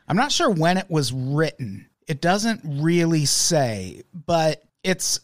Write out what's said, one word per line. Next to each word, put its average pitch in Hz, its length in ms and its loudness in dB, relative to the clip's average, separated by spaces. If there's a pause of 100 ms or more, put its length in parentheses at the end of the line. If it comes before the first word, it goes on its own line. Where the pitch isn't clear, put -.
I'm 160 100 0
not 277 140 0
sure 330 180 2
when 175 280 2
it - 120 -6
was 143 240 0
written. 131 760 -4 (200)
It 147 140 -6
doesn't 202 420 0
really 160 600 2
say, 113 760 0 (220)
but 160 380 0 (200)
it's - 400 -2